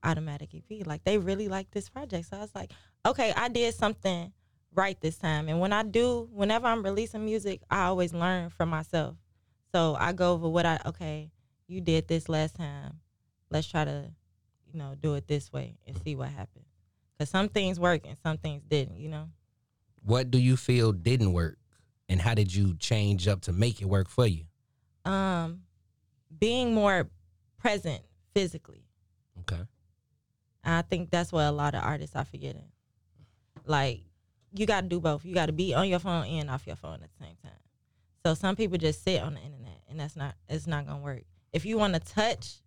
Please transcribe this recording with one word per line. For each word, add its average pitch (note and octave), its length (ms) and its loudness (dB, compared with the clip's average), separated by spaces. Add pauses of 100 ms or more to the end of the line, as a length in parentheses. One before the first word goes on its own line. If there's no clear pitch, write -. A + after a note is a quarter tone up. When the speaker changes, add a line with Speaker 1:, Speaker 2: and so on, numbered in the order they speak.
Speaker 1:
Automatic D#3 500 -4
E D#3+ 80 -16
P. G#3+ 220 -12
Like, D#3 200 -6
they G#3 140 4
really G3 320 0
like F#3+ 220 -6
this G3+ 180 -6
project. G#3+ 400 -8
So G3 80 -12
I - 20 -12
was G#3+ 160 -12
like, - 160 -10 (340)
"Okay, B3 300 4
I A#3+ 140 0
did A#3 260 0
something F#3+ 560 -2 (420)
right F#3+ 280 0
this D#3+ 160 -2
time." D#3 320 0
And E3 100 2
when G3 140 2
I G#3+ 100 2
do, A#3 480 2
whenever G#3+ 360 2
I'm A3+ 160 2
releasing G#3+ 420 -2
music, G#3 440 -2
I F#3 160 2
always F3+ 280 2
learn F3 360 0
from E3 200 -2
myself. D#3+ 480 -2 (560)
So E3 260 2
I F3 140 0
go F3+ 180 4
over E3 160 0
what E3+ 180 4
I, D#3+ 200 2
"Okay, D#3 460 -8 (360)
you F3+ 140 -8
did D#3+ 260 2
this E3 220 0
last D#3 260 0
time. C#3+ 460 -10 (480)
Let's D#3 180 -2
try D#3 160 0
to, C#3+ 220 -4 (680)
you D#3+ 80 -10
know, C#3 180 -10
do D3 180 0
it C#3+ 120 -6
this D3 240 -2
way C3+ 240 -8 (100)
and - 160 -10
see D3+ 140 -6
what C3 140 -6
happens." - 360 -12 (540)
'Cause D3 100 -2
some G3 200 4
things F#3+ 280 0
work F3 280 2
and - 140 -12
some D#3+ 180 -2
things D3 260 -8
didn't, C3+ 360 -2
you D3+ 100 -10
know? D#3 200 -10 (720)
Speaker 2:
What B2 300 2
do B2+ 60 6
you B2+ 180 8
feel A#2+ 380 4
didn't G2+ 400 4
work? E2+ 240 2 (500)
And F#2 140 4
how A#2 140 2
did G2 200 2
you G2 220 4
change G2+ 500 2
up G2 140 2
to - 100 -4
make G#2 300 2
it G2+ 40 -4
work F#2+ 220 2
for B2 200 2
you? D#2+ 180 0 (580)
Speaker 1:
Um, F#3 600 0 (720)
being A#3 360 2
more G3+ 360 4 (480)
present F#3+ 460 -2 (300)
physically. E3+ 500 -2 (560)
Speaker 2:
Okay. F2 240 -6 (1000)
Speaker 1:
I E3 180 2
think E3+ 280 -4
that's F3 220 0
what D#3 140 2
a D3 60 2
lot D3 240 -2
of - 80 -2
artists D3 320 -4
are C#3 100 -4
forgetting. C#3 440 -12 (960)
Like, C3+ 360 0 (520)
you G3+ 120 0
gotta G3 220 2
do F3 120 -2
both. D3+ 240 0
You F3 100 -10
gotta D#3+ 200 2
be F3+ 200 0
on E3+ 140 2
your F3+ 120 0
phone E3+ 260 -2
and D3 240 -4
off C3 180 -6
your D#2+ 80 -8
phone D#2+ 200 -12
at D#2 220 -18
the - 80 -16
same E2 160 -20
time. - 100 -20 (760)
So E3 80 4
some F#3+ 220 0
people F#3 220 0
just D#3 260 0
sit F#3 180 2
on D3 140 -6
the - 60 -14
internet, C#3 460 -18
and D3+ 120 -10
that's D3+ 160 -8
not, C#3 200 -8 (140)
it's D3+ 180 -4
not D3 180 -2
gonna C#3+ 160 -8
work. C#3+ 220 -8 (300)
If D#3+ 120 -2
you A3 120 0
wanna G3 220 2
touch - 680 -2